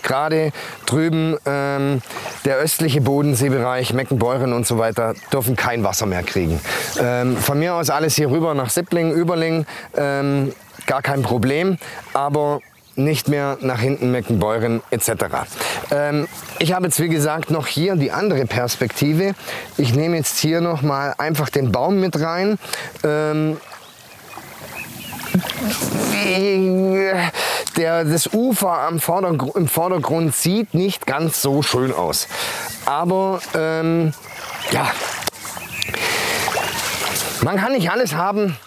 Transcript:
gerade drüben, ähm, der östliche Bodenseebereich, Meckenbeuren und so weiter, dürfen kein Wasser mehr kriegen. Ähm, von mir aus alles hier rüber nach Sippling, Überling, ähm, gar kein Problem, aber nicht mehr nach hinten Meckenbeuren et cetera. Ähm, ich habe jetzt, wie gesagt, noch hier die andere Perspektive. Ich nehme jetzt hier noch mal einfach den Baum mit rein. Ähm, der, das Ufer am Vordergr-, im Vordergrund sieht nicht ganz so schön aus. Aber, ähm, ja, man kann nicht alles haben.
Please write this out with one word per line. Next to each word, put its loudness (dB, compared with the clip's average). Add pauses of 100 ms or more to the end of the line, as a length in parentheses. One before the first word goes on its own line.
gerade 2 (340)
drüben, 2 (120)
ähm, 0 (420)
der 2
östliche 2
Bodenseebereich, 2
Meckenbeuren 0
und 0
so 0
weiter, 0 (180)
dürfen 2
kein 0
Wasser 0
mehr 0
kriegen. 0 (380)
Ähm, 2
von 0
mir 2
aus 0
alles 2
hier 2
rüber 2
nach 0
Sippling, 0
Überling, 2 (300)
ähm, 2 (320)
gar 0
kein 0
Problem, 2 (340)
aber 2 (400)
nicht 2
mehr 0
nach 0
hinten 2
Meckenbeuren 2
et 0
cetera. -2 (460)
Ähm, 0 (300)
ich 2
habe 0
jetzt, 0
wie 2
gesagt, 0
noch 0
hier 0
die 2
andere 2
Perspektive. 0 (420)
Ich 2
nehme 2
jetzt -2
hier 2
noch 0
mal 0
einfach 0
den 2
Baum 2
mit 0
rein. 0 (460)
Ähm, 0 (4000)
der, 2
das 2
Ufer 2
am 0
Vordergr-, 0
im 2
Vordergrund 2
sieht 0
nicht 0
ganz 0
so 2
schön 2
aus. 0 (600)
Aber, 2 (120)
ähm, 2 (600)
ja, 0 (2500)
man 0
kann 0
nicht 2
alles 0
haben. 0